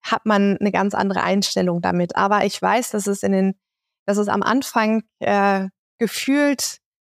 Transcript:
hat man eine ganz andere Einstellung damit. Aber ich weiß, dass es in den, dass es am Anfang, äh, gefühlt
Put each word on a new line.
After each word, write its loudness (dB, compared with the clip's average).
hat -4
man 2
eine -2
ganz -2
andere 0
Einstellung 0
damit. 0
Aber 2
ich -4
weiß, 0
dass -4
es -4
in 0
den, 2
dass 0
es 0
am 0
Anfang, 0
äh, 2
gefühlt 0